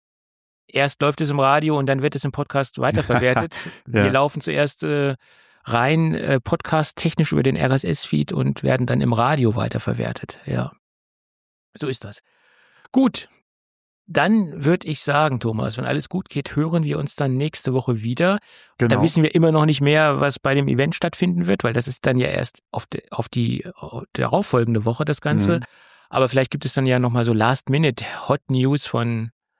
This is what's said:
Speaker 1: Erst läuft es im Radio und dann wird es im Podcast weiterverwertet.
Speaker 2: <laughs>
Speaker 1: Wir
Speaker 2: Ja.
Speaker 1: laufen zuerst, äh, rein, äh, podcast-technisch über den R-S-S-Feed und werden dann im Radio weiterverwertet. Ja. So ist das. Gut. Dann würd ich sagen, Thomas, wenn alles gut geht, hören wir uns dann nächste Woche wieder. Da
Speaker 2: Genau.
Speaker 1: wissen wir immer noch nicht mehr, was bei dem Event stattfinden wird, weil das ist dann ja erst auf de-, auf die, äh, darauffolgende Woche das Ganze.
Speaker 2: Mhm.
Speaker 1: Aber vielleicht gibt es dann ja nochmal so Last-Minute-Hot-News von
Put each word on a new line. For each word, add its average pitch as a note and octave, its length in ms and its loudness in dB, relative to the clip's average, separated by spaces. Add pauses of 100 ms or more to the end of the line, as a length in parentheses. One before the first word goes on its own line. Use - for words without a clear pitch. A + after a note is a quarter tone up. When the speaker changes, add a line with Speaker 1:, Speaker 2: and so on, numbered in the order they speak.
(680)
Speaker 1:
Erst C#3 340 -2
läuft C#3+ 200 0
es D3 80 -2
im D3 100 -2
Radio D3+ 380 2
und C#3 100 0
dann C3+ 140 0
wird C#3+ 140 0
es C3+ 80 -6
im C#3 80 -2
Podcast - 480 -4
weiterverwertet. B2 760 0 (180)
Speaker 2:
<laughs> - 120 -20
Speaker 1:
Wir A2+ 200 2
Speaker 2:
Ja. G2 60 4
Speaker 1:
laufen C#3+ 300 2
zuerst, D3 420 -2
äh, C#3+ 320 0 (500)
rein, D#3 500 2
äh, C#3 240 0
podcast-technisch - 960 -2
über C#3+ 100 4
den C3+ 140 2
R-S-S-Feed D3 720 0
und C#3 320 -2
werden C3 240 0
dann B2+ 140 0
im B2 120 0
Radio A#2+ 420 2
weiterverwertet. B1 880 -6
Ja. B1 260 -4 (1040)
So D3 100 -8
ist C3 180 -6
das. G2+ 140 -16 (760)
Gut. - 340 0 (800)
Dann E3 580 0
würd F3 180 2
ich D#3 180 -6
sagen, C#3+ 380 0
Thomas, A2+ 380 -4
wenn B2+ 80 -6
alles C3+ 240 -4
gut - 180 -6
geht, - 300 -8
hören D#3+ 260 0
wir D3 160 -2
uns C#3+ 160 -6
dann C3 220 -2
nächste C#3 360 -4
Woche B2 280 -2
wieder. E3 380 0 (380)
Da A#2+ 100 2
Speaker 2:
Genau. A2+ 160 4
Speaker 1:
wissen D#3+ 200 4
wir D3+ 120 2
immer E3 180 6
noch D#3 120 4
nicht D3+ 140 2
mehr, D3 400 4
was C#3 200 0
bei C#3 140 0
dem C#3 140 2
Event C3+ 280 0
stattfinden F3 520 -2
wird, F#3+ 160 0
weil A#2+ 80 0
das A#2+ 160 0
ist - 180 -6
dann C3 120 2
ja B2 100 2
erst - 340 -4 (100)
auf - 160 -8
de-, - 240 -12
auf - 180 -6
die, A#2+ 340 -2
äh, F3+ 80 -14 (420)
darauffolgende A#2+ 720 0
Woche A#2 220 -2
das D3+ 160 -4
Ganze. G#2 380 2
Speaker 2:
Mhm. A#2+ 40 -10 (460)
Speaker 1:
Aber C3 180 2
vielleicht C3 240 0
gibt C#3+ 140 -4
es C3+ 80 -4
dann C3+ 140 0
ja B2+ 120 4
nochmal A#2+ 240 0
so A#2 80 2
Last-Minute-Hot-News C3 1500 0
von A#2 460 -4 (280)